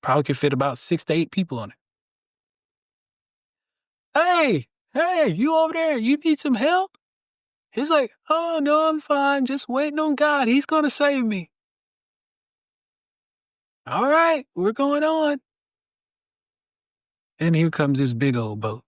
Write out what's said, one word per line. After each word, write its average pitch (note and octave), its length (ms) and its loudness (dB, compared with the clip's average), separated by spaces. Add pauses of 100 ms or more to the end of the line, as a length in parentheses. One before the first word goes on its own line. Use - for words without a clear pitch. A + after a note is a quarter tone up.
Probably C#3+ 220 0
could C#3 140 -2
fit C#3+ 160 0
about C3+ 240 -2
six - 280 -6
to - 80 -4
eight D#3+ 180 -2
people E3+ 280 -4
on G#2 120 -10
it. - 40 -20 (2500)
Hey, D4+ 540 2 (260)
hey, D#4+ 420 0
you C4+ 200 0
over D#4+ 180 2
there, D#4+ 240 -2
you A#3+ 200 0
need D4 220 0
some C#4 160 0
help? E4+ 420 0 (760)
He's C#4 180 -6
like, D4 220 2 (180)
Oh, E4 320 0
no, D4+ 280 2
I'm D#4 100 -2
fine. C#4 460 0
Just C4 220 -6
waiting C#4+ 320 -2
on D#4 160 0
God. C#4+ 320 2
He's C4 180 2
gonna D4+ 240 0
save C#4 360 0
me. G3+ 240 -4 (2500)
All A3 220 -2
right, D#4+ 360 2 (100)
we're F#3 160 0
going C#4+ 320 0
on. D#4 360 0 (2000)
And E3 180 0
here E3 140 2
comes C#3+ 300 0
this C3+ 140 0
big B2+ 220 0
old A2 260 -6
boat. A2 260 -8